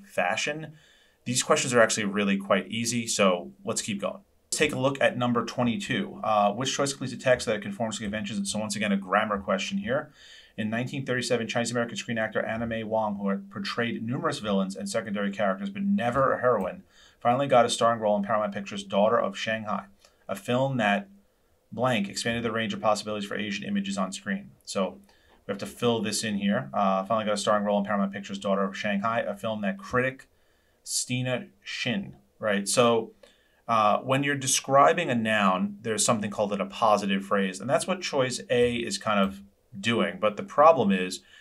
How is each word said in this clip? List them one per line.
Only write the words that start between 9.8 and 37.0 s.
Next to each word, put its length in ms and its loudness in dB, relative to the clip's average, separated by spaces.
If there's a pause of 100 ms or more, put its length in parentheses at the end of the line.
In 120 -4
nineteen 360 -6
thirty-seven, 420 -2
Chinese 240 -2
American 240 -2
screen 220 -6
actor 240 -2
Anna 260 -4
May 160 -4
Wong, 340 -2
who 120 -2
had 200 -4
portrayed 540 -4
numerous 360 -2
villains 360 0
and 140 -8
secondary 420 -2
characters, 380 -2
but 140 -6
never 500 2
a 80 -2
heroine, 420 0 (380)
finally 260 2
got 180 8
a 40 0
starring 320 2
role 160 4
in 60 0
Paramount 300 0
Pictures' 300 -8
Daughter 340 4
of 200 0
Shanghai, 480 -4 (420)
a 80 -4
film 420 0
that 300 2 (640)
blank 380 0
expanded 340 -2
the 80 -2
range 220 -2
of 80 -8
possibilities 480 -2
for 80 -6
Asian 260 -6
images 320 -2
on 160 -2
screen. 380 -6 (160)
So 320 -4 (480)
we 60 -8
have 80 -6
to 80 -8
fill 340 0
this 220 -4
in 140 -2
here. 360 0
Uh, 300 2
finally 220 0
got 100 0
a 20 -4
starring 260 2
role 140 2
in 80 0
Paramount 260 0
Pictures' 280 -10
Daughter 240 0
of 120 -4
Shanghai, 440 -2
a 160 -4
film 260 -6
that 160 -4
critic 500 -4 (560)
Stina 640 -4 (160)
Shin, 540 -6 (240)
right? 280 0
So, 440 4 (560)
uh, 320 4
when 240 0
you're 100 0
describing 800 4
a 40 2
noun, 680 2
there's 200 0
something 280 0
called 220 0
an 140 -4
appositive 540 2